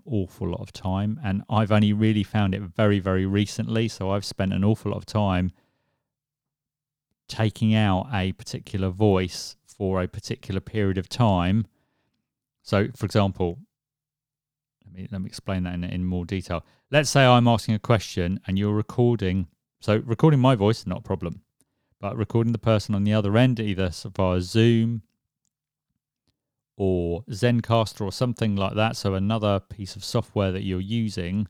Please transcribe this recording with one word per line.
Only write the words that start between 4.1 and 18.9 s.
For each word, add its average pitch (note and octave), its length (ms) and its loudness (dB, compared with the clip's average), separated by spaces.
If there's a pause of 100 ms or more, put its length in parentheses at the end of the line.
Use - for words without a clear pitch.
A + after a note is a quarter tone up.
I've G2 140 -2
spent F#2+ 280 -4
an F#2+ 120 0
awful G#2+ 260 0
lot G#2+ 80 -6
of - 80 -12
time F#2 460 0 (1700)
taking A2 480 0
out G2+ 380 2
a F#2+ 200 -2
particular - 580 -6
voice F#2+ 640 0 (100)
for F#2+ 360 -4
a F2+ 60 -4
particular - 520 -8
period G2 380 -2
of F2+ 100 -6
time. G2+ 580 2 (960)
So, G#2 320 0
for - 120 -4
example, F#2+ 540 0 (1200)
let F#2 100 -20
me, F#2 160 -12
let F#2+ 120 -6
me F#2+ 60 -8
explain F#2 340 -4
that F2+ 120 -4
in, F2 100 -4
in F2+ 200 -4
more F2+ 220 -2
detail. F2 400 -6 (240)
Let's C#3+ 180 2
say C#3 160 6
I'm B2 240 8
asking A2+ 280 2
a - 20 -8
question F#2+ 680 -2
and F#2+ 120 -2
you're G#2 160 0
recording. G#2 720 0 (340)